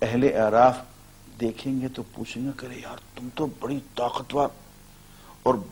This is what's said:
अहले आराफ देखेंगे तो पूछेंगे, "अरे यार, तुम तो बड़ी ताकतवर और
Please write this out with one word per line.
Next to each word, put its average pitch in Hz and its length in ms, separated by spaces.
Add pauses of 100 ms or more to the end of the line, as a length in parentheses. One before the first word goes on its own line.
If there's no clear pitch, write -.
अहले 123 360
आराफ 113 480 (520)
देखेंगे 127 500
तो 127 140
पूछेंगे, 131 640
"अरे 123 100
यार, - 240 (160)
तुम 123 120
तो 151 180
बड़ी 131 320 (180)
ताकतवर 123 540 (960)
और 127 100 (160)